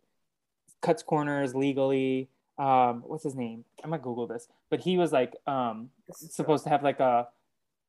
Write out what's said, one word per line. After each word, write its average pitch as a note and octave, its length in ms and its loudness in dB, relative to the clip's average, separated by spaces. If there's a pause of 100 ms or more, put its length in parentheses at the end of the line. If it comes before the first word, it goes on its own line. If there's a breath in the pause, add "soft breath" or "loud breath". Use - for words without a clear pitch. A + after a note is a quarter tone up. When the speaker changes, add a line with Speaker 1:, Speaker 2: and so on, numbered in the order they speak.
(800)
Speaker 1:
cuts D#3+ 220 0
corners C#3+ 500 0
legally. C3+ 760 0 (280)
Um, B2+ 480 4
what's D#3 180 -8
his C#3 120 -6
name? A#2 300 -8 (180)
I'm D3 80 -8
gonna D#3+ 100 -4
Google A#2+ 260 -6
this, A2+ 200 -10 (220)
but D3 100 -2
he F3+ 180 0
was, E3+ 140 2
like, B2+ 240 2 (120)
um, B2 440 -4 (160)
Speaker 2:
This - 160 -18
is D#3+ 100 -18
Speaker 1:
supposed D3 300 0
to - 60 -4
have, C#3+ 140 2
like, C#3 160 0
a B2 280 2 (600)